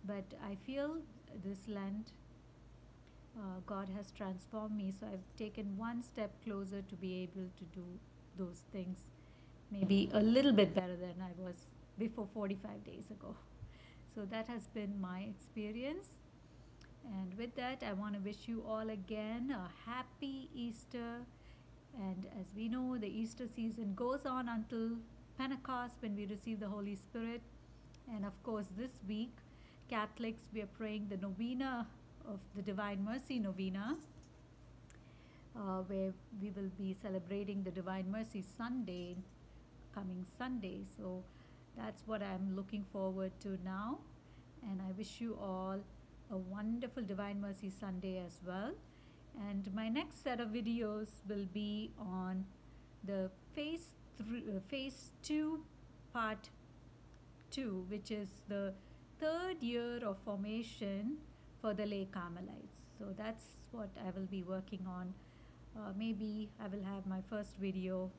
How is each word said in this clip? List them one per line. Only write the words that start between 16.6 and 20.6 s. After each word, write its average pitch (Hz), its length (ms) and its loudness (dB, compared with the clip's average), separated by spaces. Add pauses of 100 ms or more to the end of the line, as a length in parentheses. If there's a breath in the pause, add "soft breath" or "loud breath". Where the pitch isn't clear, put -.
And 190 320 0
with 240 180 -2
that, 254 320 0
I 208 60 2
want 202 220 0
to 202 40 -2
wish 208 280 -2
you 226 200 0
all 220 220 2
again 220 680 0
a 180 340 -6
happy 262 640 -4
Easter. 240 680 -2 (760 loud breath)